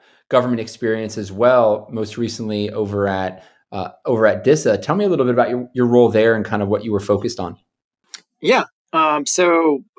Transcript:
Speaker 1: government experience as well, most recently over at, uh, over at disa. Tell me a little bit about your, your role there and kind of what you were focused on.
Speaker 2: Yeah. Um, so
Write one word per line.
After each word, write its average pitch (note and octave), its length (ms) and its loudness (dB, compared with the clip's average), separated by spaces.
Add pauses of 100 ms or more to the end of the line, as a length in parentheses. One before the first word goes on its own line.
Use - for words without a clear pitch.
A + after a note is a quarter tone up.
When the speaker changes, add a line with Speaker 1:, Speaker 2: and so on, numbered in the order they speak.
(300)
Speaker 1:
government B2 320 2
experience A2 560 -6
as G2 140 -8
well, A#2 600 2
most A2 260 -8
recently G#2+ 520 -4
over G2+ 380 -2
at, F#2+ 360 -4 (280)
uh, F#2+ 180 -8 (160)
over A2+ 200 2
at F#2+ 180 2
disa. C3 340 2
Tell D3+ 180 -2
me G#3 100 0
a G3 40 0
little C#3 160 0
bit B2 80 2
about A#2+ 160 2
your, B2 240 -6
your B2 120 0
role A#2+ 240 6
there A2+ 240 4
and G#2+ 100 -2
kind G#2 200 -4
of G2 60 -2
what G#2 140 -2
you A2+ 80 -6
were G2+ 80 0
focused G#2 400 -2
on. F2 180 -10 (840)
Speaker 2:
Yeah. G#3+ 220 2 (280)
Um, D3+ 360 0
so E3 560 2 (140)